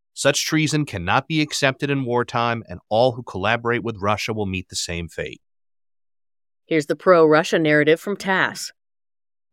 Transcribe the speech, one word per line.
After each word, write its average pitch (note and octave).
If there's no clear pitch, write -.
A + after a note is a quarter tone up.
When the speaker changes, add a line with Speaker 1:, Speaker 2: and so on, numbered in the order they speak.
Speaker 1:
Such -
treason D#3
cannot G2+
be D#3
accepted C#3+
in C#3
wartime, A#2+
and F2
all A#2+
who A#2
collaborate A#2
with G#2+
Russia G#2
will G#2
meet F#2
the -
same E2+
fate. D2
Speaker 2:
Here's D#3
the -
pro-Russia E3
narrative D3+
from G3+
tass. F#3